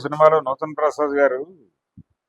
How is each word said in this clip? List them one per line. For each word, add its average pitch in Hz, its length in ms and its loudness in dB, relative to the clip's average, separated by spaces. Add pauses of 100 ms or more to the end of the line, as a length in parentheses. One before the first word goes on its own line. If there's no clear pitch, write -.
సినిమాలో 156 420 4
నూతన్ 147 340 -8
ప్రసాద్ 147 400 -2
గారు 131 200 2 (880)